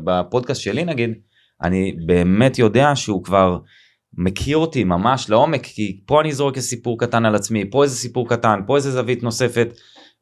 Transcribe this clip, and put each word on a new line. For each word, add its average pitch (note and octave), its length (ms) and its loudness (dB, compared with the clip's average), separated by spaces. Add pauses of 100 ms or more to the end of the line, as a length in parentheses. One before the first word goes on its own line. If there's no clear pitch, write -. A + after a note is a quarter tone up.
בפודקאסט F2+ 560 -2
שלי G#2 240 -4
נגיד, B2 260 -4 (520)
אני F#2 340 0 (100)
באמת F2+ 520 4
יודע B2 360 4
שהוא G2+ 300 -4
כבר F#2 340 4 (560)
מכיר G2 420 -2
אותי D#3+ 280 0
ממש G2 460 0
לעומק, C3+ 360 2
כי G2+ 400 -8
פה D3 140 4
אני D#3 120 -2
זורק C3+ 240 -2
איזה A#2+ 120 -6
סיפור A#2 300 -6
קטן A#2 260 0
על G#2+ 100 4
עצמי, G2+ 360 -2
פה C3 120 2
איזה C3+ 140 2
סיפור A#2 320 -6
קטן, A2+ 380 2
פה C3 100 2
איזה C#3 140 0
זווית B2 320 -2
נוספת, A#2+ 460 0 (540)